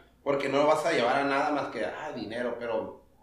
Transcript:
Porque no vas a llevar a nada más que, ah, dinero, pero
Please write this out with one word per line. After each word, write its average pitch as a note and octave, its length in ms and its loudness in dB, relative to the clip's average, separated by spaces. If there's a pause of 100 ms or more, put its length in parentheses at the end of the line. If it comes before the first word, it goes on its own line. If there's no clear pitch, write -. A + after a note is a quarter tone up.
(240)
Porque C#3 260 0
no D3 180 4
vas D3+ 180 4
a C3+ 60 2
llevar B2 260 2
a C#3 60 2
nada C#3 280 0
más C#3+ 160 -2
que, A2+ 180 -6
ah, D3+ 300 -8
dinero, A#2 440 -6
pero A#2 440 -4 (200)